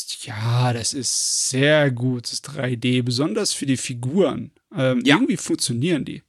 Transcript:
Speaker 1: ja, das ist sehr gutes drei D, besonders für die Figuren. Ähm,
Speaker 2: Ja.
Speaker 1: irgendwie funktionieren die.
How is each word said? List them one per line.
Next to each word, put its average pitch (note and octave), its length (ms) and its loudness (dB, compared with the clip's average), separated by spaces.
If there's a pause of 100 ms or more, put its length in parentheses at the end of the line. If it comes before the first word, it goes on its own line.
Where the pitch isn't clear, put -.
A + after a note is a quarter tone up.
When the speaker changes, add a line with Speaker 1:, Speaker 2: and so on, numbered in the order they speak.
(240)
Speaker 1:
ja, A#2 500 0
das A#2 200 -4
ist - 560 -2
sehr C#3+ 420 4
gutes B2 520 -2
drei C3 320 -4
D, B2 260 2
besonders D#3+ 520 0
für - 120 -6
die C3 120 2
Figuren. C3 760 0 (240)
Ähm, C3 300 2
Speaker 2:
Ja. C#3 100 6
Speaker 1:
irgendwie A#3+ 220 2
funktionieren D3+ 680 -2
die. - 260 -12